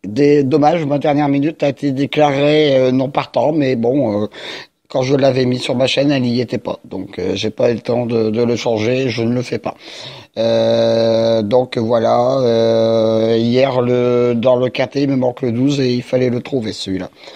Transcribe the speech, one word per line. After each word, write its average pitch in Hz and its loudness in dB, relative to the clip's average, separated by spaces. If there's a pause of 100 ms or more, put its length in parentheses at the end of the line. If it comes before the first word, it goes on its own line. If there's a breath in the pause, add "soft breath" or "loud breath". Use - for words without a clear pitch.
Des 143 4
dommages, 151 2
ma 143 -2
dernière 147 0
minute 139 -2
a 143 2
été 139 -4
déclarée, 143 2
euh, 127 4
non 135 0
partant, 139 -2
mais 135 0
bon, 117 0
euh, 104 -4 (600 loud breath)
quand 135 -4
je 131 0
l'avais 131 2
mis 123 -2
sur 131 -4
ma 127 0
chaîne, 143 0
elle 135 0
n'y 120 0
était 117 -4
pas. - -8
Donc, - -12
euh, 95 -4
j'ai 104 -4
pas 120 0
eu - -2
le 107 -4
temps 120 -2
de, 113 0
de 113 0
le 120 0
changer, 120 -2
je 117 -4
ne 117 0
le 123 -2
fais 123 -6
pas. - -8 (600 loud breath)
Euh, 113 2
donc 123 0
voilà, 117 2
euh, 113 2
hier, 123 2
le, 123 2
dans 123 2
le 123 0
K 127 -2
T, 139 -4
il 139 0
me 139 0
manque 123 -2
le 123 -2
douze 139 0
et 127 0
il 123 -2
fallait 127 0
le 120 -2
trouver, 110 -4
celui-là. 92 -6 (260 loud breath)